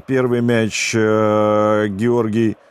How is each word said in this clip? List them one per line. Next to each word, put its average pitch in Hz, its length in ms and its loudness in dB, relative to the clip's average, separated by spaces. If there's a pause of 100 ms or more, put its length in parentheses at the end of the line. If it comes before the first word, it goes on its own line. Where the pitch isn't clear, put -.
первый 127 360 0
мяч, 113 540 -2
э, 107 920 2
Георгий 113 680 -2 (140)